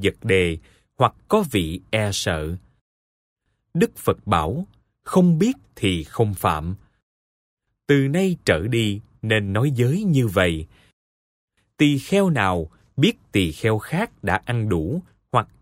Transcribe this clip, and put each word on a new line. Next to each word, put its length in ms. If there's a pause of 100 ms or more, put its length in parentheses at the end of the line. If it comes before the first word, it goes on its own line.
vật 200
đề, 340 (400)
hoặc 160 (140)
có 240
vị 380
e 240
sợ. 420 (1160)
Đức 240
Phật 300
bảo: 400 (360)
"Không 360
biết 180 (180)
thì 280
không 300
phạm. 420 (1120)
Từ 200
nay 380
trở 220
đi 320 (220)
nên 320
nói 220
giới 280
như 240
vậy." 400 (1080)
Tỳ 200
kheo 320
nào 400 (280)
biết 160 (180)
tỳ 200
kheo 280
khác 440
đã 220
ăn 240
đủ 320 (300)
hoặc 160 (140)